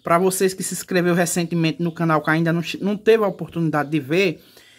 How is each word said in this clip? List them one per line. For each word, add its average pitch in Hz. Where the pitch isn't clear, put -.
pra 170
vocês 185
que -
se -
inscreveu 175
recentemente 170
no 170
canal, 160
que 156
ainda 160
não 170
che-, -
não 196
teve 220
a 196
oportunidade 156
de 156
ver. 156